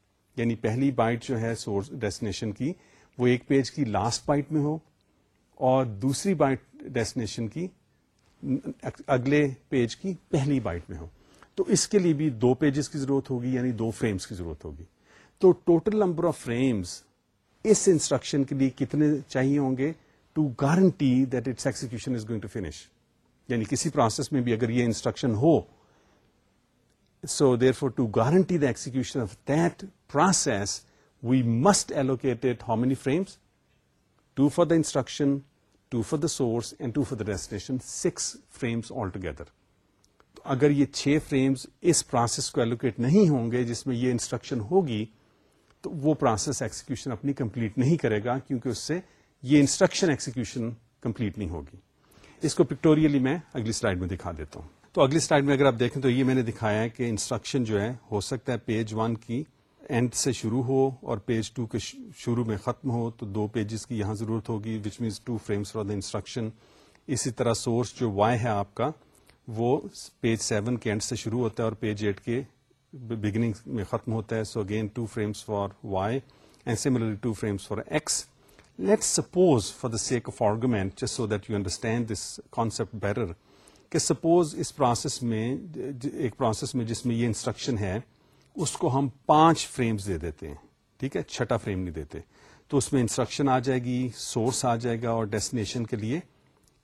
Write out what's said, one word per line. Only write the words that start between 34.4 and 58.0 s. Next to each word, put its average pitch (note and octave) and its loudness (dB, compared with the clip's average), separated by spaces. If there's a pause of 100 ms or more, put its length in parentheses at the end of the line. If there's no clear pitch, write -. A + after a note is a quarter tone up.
for E3+ 6
the E3 6
instruction, C#3 0 (560)
two A#2 0
for D#3 0
the E3 0
source, A#2 -2
and A#2+ -6
two C#3+ 2
for C3 -6
the G2 -4
destination, G#2+ -6
six - -4 (320)
frames A#2 -4
altogether. F#2 -6 (880)
تو - -20
اگر C#3 2
یہ C#3+ 4
چھ C#3+ 2 (120)
فریمز C3+ 0 (160)
اس - 2
پروسیس A#2 0
کو C3+ 0
allocate A#2 0
نہیں E3 6
ہوں A#2 2
گے B2 2
جس A#2 -4
میں B2+ 0
یہ B2 2
انسٹرکشن B2 -4 (120)
ہوگی، C3 2 (760)
تو - -8 (140)
وہ D3+ 4
پروسیس B2+ 0
ایگزیکیوشن B2+ -8
اپنی C3+ -4
کمپلیٹ A2+ -4
نہیں D3+ 4
کرے G#2+ 0
گا، B2 -2 (100)
کیونکہ C3 -4
اس A#2 -4
سے E3 -4 (440)
یہ C#3 8
انسٹرکشن F3 4
ایگزیکیوشن A#2+ -4 (320)
کمپلیٹ A2 -4
نہیں G2 -4
ہوگی۔ D2+ -10 (640)
اس D3+ 0
کو E3+ 4
پکٹوریلی D3+ 4
میں C3 2 (160)
اگلی A2+ -2
سلائیڈ G2+ 0
میں F2+ -2
دکھا F2+ -6
دیتا D#2+ -12
ہوں۔ D#2 -16 (240)
تو - 4
اگلی C#3 6
سلائیڈ C#3+ 4
میں C#3+ 4
اگر C#3 4
آپ B2 4
دیکھیں B2 0
تو C3+ 4
یہ B2+ 4
میں B2+ 4
نے C3 4
دکھایا A2 0
ہے A2+ -2
کہ A#2+ -4
انسٹرکشن A#2 -2
جو G#2+ 2
ہے، A#2 -2 (180)